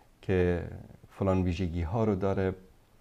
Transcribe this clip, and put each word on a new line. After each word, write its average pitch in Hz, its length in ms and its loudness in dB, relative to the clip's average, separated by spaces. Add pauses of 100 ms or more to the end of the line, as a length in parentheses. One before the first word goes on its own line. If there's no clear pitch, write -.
(220)
که 90 460 0 (420)
فلان 95 320 2
ویژگی 87 400 -2
ها 110 220 0
رو 107 100 2
داره، 95 400 0 (460)